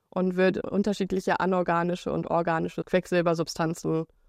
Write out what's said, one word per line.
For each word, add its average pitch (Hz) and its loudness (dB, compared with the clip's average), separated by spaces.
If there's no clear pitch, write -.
und 185 0
wird 185 4
unterschiedliche 190 0
anorganische 175 0
und 165 -4
organische 170 -2
Quecksilbersubstanzen 165 0